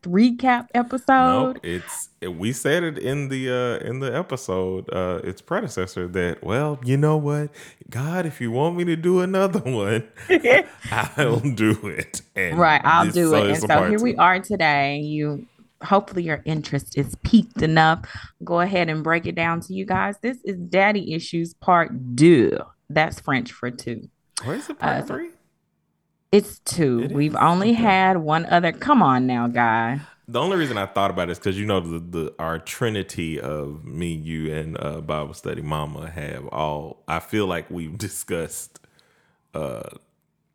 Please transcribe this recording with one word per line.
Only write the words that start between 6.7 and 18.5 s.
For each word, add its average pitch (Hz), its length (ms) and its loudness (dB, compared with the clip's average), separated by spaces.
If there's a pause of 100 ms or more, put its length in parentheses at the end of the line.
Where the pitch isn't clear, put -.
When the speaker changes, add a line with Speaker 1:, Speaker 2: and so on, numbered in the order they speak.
Speaker 2:
you 127 120 2
know 151 200 4
what? 147 340 -4 (400)
God, 165 360 -4
if 139 140 -10
you 117 100 -4
want 156 260 0
me 175 80 -2
to 165 120 0
do 180 240 2
another 190 400 0
<laughs> - 100 -12
one, 110 360 0 (220)
Speaker 1:
<laughs> 320 360 6 (260)
Speaker 2:
I'll 117 500 0
do 110 320 2 (120)
it. - 380 -8 (120)
And 92 240 0
Speaker 1:
Right, 160 260 6
I'll 170 220 6
Speaker 2:
this, 170 80 -2
Speaker 1:
do 170 160 4
Speaker 2:
so 151 140 6
Speaker 1:
it. - 60 2
Speaker 2:
it's 165 120 0
Speaker 1:
And - 80 -2
Speaker 2:
a 156 40 6
Speaker 1:
so - 40 6
Speaker 2:
part 95 120 4
Speaker 1:
here 214 120 2
we 247 120 0
Speaker 2:
two. - 60 -4
Speaker 1:
are 180 200 6
today. 147 600 0
You, 151 460 -4 (360)
hopefully 196 420 2
your 156 200 -4
interest 147 540 -4
is 143 240 -4
piqued - 400 4
enough. 160 420 4 (380)
Go 170 180 0